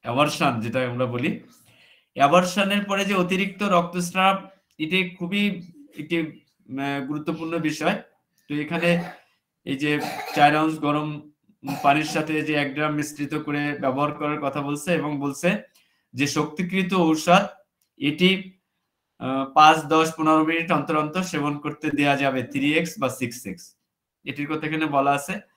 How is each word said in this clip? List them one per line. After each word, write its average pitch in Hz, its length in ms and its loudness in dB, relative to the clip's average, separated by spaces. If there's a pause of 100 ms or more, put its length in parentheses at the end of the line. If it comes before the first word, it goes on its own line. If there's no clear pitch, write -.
abortion 139 560 0
যেটা 117 180 -2 (120)
আমরা 123 140 0
বলি, 120 260 -2 (840)
অ্যাবর্শনের 185 720 4
পরে 196 160 0
যে 202 180 0
অতিরিক্ত 190 400 -2
রক্তস্রাব, 185 720 2 (480)
এটি 175 160 0 (180)
খুবই 196 260 -2 (580)
একটি, 165 160 -2 (520)
উম, 139 380 -4
গুরুত্বপূর্ণ 160 520 -6
বিষয়। 156 360 -2 (520)
তো - 40 -10 (120)
এখানে 170 260 -2 (760)
এই 139 180 -4
যে 151 80 2 (440)
চার 147 200 8
ounce 160 240 2
গরম 151 280 0 (760)
পানির 151 300 4
সাথে 156 200 -2 (140)
যে 151 80 -2
এক 143 200 0
গ্রাম 151 240 -2
মিশ্রিত 143 360 -6
করে 147 260 -4 (220)
ব্যবহার 139 360 0
করার 147 260 -2
কথা 143 160 -2
বলছে 147 280 -4 (100)
এবং 151 200 -4
বলছে 143 300 -2 (640)
যে 131 140 0
শক্তিকৃত 175 680 -2
ঔষধ 175 520 4 (540)
এটি, 151 300 2 (920)
আহ, 131 240 -2 (120)
পাঁচ, 156 200 8 (160)
দশ, 160 140 4 (100)
পনেরো 156 320 4
মিনিট 165 220 -2
অন্তর 147 320 0
অন্তর 170 200 -2
সেবন 147 300 -2 (100)
করতে 151 240 -6 (100)
দেয়া 143 260 4
যাবে, 131 200 2
থ্রি 139 240 -2 (120)
এক্স 170 220 -4
বা 131 80 0
সিক্স 120 360 -6
এক্স। 90 200 -12 (600)
এটির 143 260 -8
কথা 156 160 -4
এখানে 156 180 -2
বলা 139 340 2
আছে। 190 160 -8 (220)